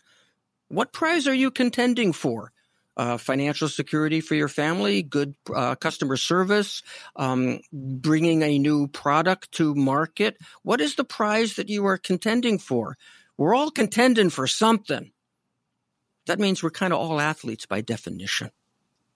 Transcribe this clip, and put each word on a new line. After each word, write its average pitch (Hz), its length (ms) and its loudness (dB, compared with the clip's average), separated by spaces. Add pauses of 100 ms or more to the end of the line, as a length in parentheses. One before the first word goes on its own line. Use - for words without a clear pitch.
(680)
What 202 240 -2
prize 320 340 0
are 269 80 2
you 262 160 2
contending 240 600 2
for? 113 400 -4 (440)
Uh, 120 200 -2
financial 143 520 -2
security 151 520 -2
for 156 160 -2
your 147 100 0
family, 185 560 -2
good, 143 320 -2 (180)
uh, 127 220 -2
customer 143 420 -2
service, 190 640 0 (340)
um, 127 420 0 (140)
bringing 156 720 0
a 147 140 2
new 143 300 2
product 160 640 0
to 151 240 0
market. 147 600 0 (260)
What 240 180 0
is 294 140 0
the 285 80 -2
prize 220 540 -2
that 202 120 -6
you 202 180 -2
are 190 120 2
contending 220 600 0
for? 117 380 -4 (400)
We're 165 200 4
all 302 160 0
contending 226 580 4
for 135 160 -2
something. 214 640 0 (1160)
That 180 120 0
means 196 240 2
we're 165 80 0
kinda 180 260 -2
all 156 240 -2
athletes 147 460 -4
by 98 140 -4
definition. 104 720 -6 (640)